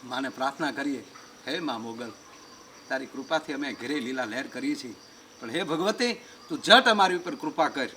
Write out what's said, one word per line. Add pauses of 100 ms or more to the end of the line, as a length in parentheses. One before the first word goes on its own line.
માને
પ્રાર્થના
કરીએ, (440)
"હે
મા
મોગલ, (760)
તારી
કૃપાથી
અમે
ઘરે
લીલા
લહેર
કરીએ
છીએ, (440)
પણ
હે
ભગવતી, (360)
તું
જટ
અમારી
ઉપર
કૃપા
કર